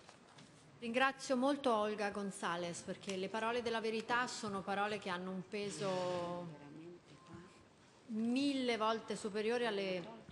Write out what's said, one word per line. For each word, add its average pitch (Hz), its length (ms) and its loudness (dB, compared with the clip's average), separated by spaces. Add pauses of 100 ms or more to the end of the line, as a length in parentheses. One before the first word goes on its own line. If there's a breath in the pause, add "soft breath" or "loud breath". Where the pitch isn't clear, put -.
(800)
Ringrazio 262 560 2
molto 269 380 6
Olga 208 380 2
González, 180 680 -2
perché 190 360 -6
le 190 120 -2
parole 226 340 0
della 226 180 0
verità 226 460 2
sono 196 340 -4
parole 202 380 0
che 202 100 -6
hanno 180 220 -2
un 185 160 -4
peso 180 1160 -2 (1400)
mille 247 680 2
volte 220 380 0
superiore 220 500 0
alle 196 380 0 (280)